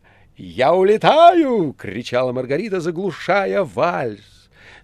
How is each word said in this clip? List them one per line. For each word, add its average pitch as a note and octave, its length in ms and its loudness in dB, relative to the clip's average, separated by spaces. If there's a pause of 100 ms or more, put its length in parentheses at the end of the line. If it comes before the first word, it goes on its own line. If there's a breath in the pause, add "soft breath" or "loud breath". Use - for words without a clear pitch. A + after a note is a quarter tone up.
(360 soft breath)
Я A2+ 380 0
улетаю!" — A3 1040 4
кричала B2 540 -4
Маргарита, D3+ 480 -6
заглушая F#3+ 800 -4
вальс. C3 800 -6 (420 loud breath)